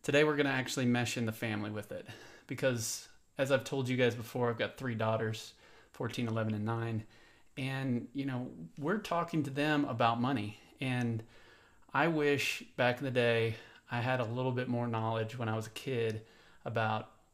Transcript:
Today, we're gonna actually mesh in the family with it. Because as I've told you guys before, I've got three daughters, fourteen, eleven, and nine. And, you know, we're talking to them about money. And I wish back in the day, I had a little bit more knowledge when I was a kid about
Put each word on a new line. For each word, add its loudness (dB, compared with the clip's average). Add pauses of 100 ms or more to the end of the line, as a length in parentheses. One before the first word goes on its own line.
Today, 4
we're 4
gonna 4
actually 0
mesh 2
in 0
the 0
family -4
with -8
it. -10 (400)
Because -2 (300)
as 2
I've 4
told -2
you 2
guys 4
before, -2
I've 0
got -2
three -4
daughters, -2 (400)
fourteen, -4
eleven, 0
and -2
nine. -2 (540)
And, -2
you -4
know, -4 (300)
we're 0
talking 0
to -2
them 2
about 4
money. 0 (220)
And 0 (680)
I 4
wish 2 (160)
back 4
in -6
the 0
day, 4 (340)
I -2
had 0
a 2
little 0
bit -2
more 0
knowledge -2
when -2
I 0
was -2
a -12
kid -2 (420)
about 0 (220)